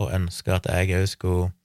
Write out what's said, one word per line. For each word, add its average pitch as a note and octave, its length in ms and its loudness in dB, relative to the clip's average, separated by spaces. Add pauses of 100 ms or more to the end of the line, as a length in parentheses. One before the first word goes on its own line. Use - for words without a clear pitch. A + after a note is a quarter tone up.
og G2 140 0
ønsket F#2 440 -2
at - 120 -4
jeg F2+ 300 2
også F#2+ 160 -2
skulle, F2+ 340 0 (140)